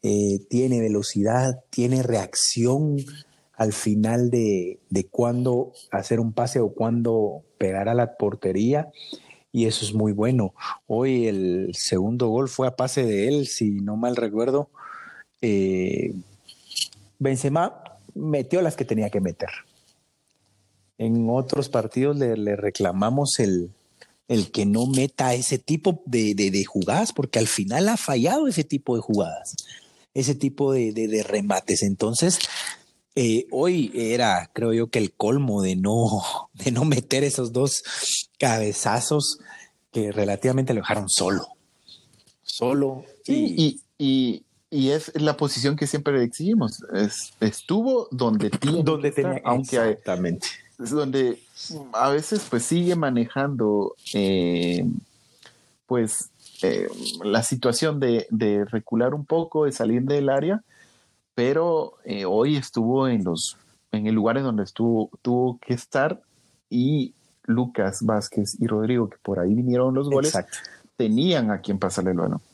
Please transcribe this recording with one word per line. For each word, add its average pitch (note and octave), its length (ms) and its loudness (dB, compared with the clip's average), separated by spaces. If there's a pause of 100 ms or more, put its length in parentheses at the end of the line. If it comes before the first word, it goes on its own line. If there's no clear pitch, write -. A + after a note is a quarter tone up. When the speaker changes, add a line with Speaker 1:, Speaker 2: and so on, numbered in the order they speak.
Speaker 1:
eh, G#2 380 2 (100)
tiene B2 320 2
velocidad, A2+ 880 2
tiene B2+ 340 0
reacción B2+ 920 0 (580)
al A2 160 0
final A2 580 2
de, G2+ 500 0 (100)
de F#2+ 160 0
cuándo B2 680 0 (180)
hacer G2 300 -2
un A2+ 140 -2
pase A#2+ 260 0
o A2 140 0
cuándo A2+ 720 0 (140)
pegar G2 300 0
a A2+ 60 0
la A#2+ 240 0
portería, G#2+ 720 0 (640)
y A#2 120 2
eso A2 200 -2
es G#2 80 -6
muy G#2+ 180 2
bueno. G#2+ 420 0 (340)
Hoy A#2+ 400 2
el F#2+ 460 0
segundo A#2 540 0
gol B2+ 220 2
fue C3 180 -2
a B2 80 -4
pase B2+ 300 0
de G#2 240 2
él, C#3+ 180 0
si G#2+ 240 0
no G2+ 240 -2
mal A#2+ 220 -2
recuerdo. A#2+ 520 0 (720)
Eh, F#2+ 720 0 (1040)
Benzema C#3 640 0 (320)
metió D3+ 460 0
las E3 140 0
que - 100 -4
tenía G#2+ 240 0
que G2 120 0
meter. F2+ 280 -4 (1500)
En A2+ 320 2
otros C3 400 0
partidos C3 480 0
le, A#2 200 0
le G#2 180 0
reclamamos G2+ 840 0
el, F#2 320 2 (560)
el A2 240 0
que G#2 140 0
no G#2+ 200 2
meta C3 480 0
ese B2 240 -2
tipo D#3+ 480 0
de, A2 300 2
de, G2 160 2
de G2 140 0
jugadas, G#2+ 480 0
porque - 260 0
al A2+ 80 2
final B2 420 0
ha A3+ 80 0
fallado E3+ 500 2
ese E3 160 0
tipo C3 320 -2
de A2+ 60 -2
jugadas, F#2+ 540 -2 (580)
ese C3+ 220 0
tipo C#3 360 0
de, A#2+ 220 2
de, A2 140 -2
de G#2+ 160 0
remates. G2+ 580 0
Entonces, A2 580 0 (760)
eh, A#2+ 360 2
hoy D3 440 0
era, A2+ 580 0
creo A#2 200 0
yo, A#2 140 2
que A#2 120 0
el G2+ 140 0
colmo A2+ 500 2
de F#2 120 2
no, G#2 300 2 (280)
<laughs> - 200 -10
de - 180 -2
no B2 140 2
meter C3+ 380 2
esos C3 280 -2
dos B2+ 320 0 (560)
cabezazos A2+ 1000 0 (520)
que G#2+ 200 -2
relativamente B2 640 0
lo G#2+ 80 0
dejaron G2+ 280 -2
solo. F#2 380 0 (960)
Solo. C3+ 600 -2 (200)
Speaker 2:
Sí, - 340 0
Speaker 1:
Y D3+ 240 2 (160)
Speaker 2:
y, C3 460 2 (280)
y, C#3 140 2
y C3+ 60 4
es D#3 280 -2
la D3+ 180 2
posición C#3 380 0
que D3 120 -2
siempre C#3+ 300 0
le B2+ 60 4
exigimos. D#3 600 0 (100)
Es, G2+ 460 -2
estuvo A3 720 0
donde A2 400 0
tiene D#3+ 320 0
Speaker 1:
Donde D3 280 0
Speaker 2:
que C#3+ 100 -2
estar, C#3 140 0
Speaker 1:
tenía, - 140 -6
Speaker 2:
aunque C3 280 0
Speaker 1:
exactamente. G2 680 -2 (320)
Speaker 2:
es A#2 100 -8
donde C3+ 500 0 (540)
a A#2+ 160 2
veces, D#3 400 0
pues, A#2 140 0
sigue F3 320 2
manejando, A#2+ 1000 0 (180)
eh, F2 720 2 (1000)
pues, A#2 440 -2 (340)
eh, G1+ 240 0 (360)
la G#2 200 0
situación C#3 560 0
de, A#2+ 320 2
de G#2 340 0
recular A#2 480 -2
un D3 120 -6
poco, D#3+ 400 0
de C#3 60 0
salir A#2+ 320 0
del C#3 260 0
área, D#3 340 0 (720)
pero, D#3 580 0 (120)
eh, G2+ 200 -4
hoy A#2 320 2
estuvo B2+ 500 0
en A#2 160 2
los, E2+ 340 -4 (340)
en G#2+ 160 -2
el A2 80 2
lugar A2+ 220 2
en C#3 60 -2
donde A2+ 200 -2
estuvo, A2+ 460 0 (120)
tuvo B2 380 0
que - 160 -6
estar, C#3 460 -2 (480)
y C3 440 0 (300)
Lucas A2+ 580 -2
Vázquez G#2 580 -2
y A#2 80 0
Rodrigo, A2 420 0
que - 120 -20
por G2 180 -4
ahí F2+ 140 2
vinieron B2 400 2
los C#3 160 0
goles, C#3 260 2
Speaker 1:
Exacto. - 220 -6 (400)
Speaker 2:
tenían B2 540 2
a F#2+ 100 -2
quien G2+ 180 -4
pasarle F#2 320 -2
el F2+ 60 0
balón. F#2 240 -2 (120)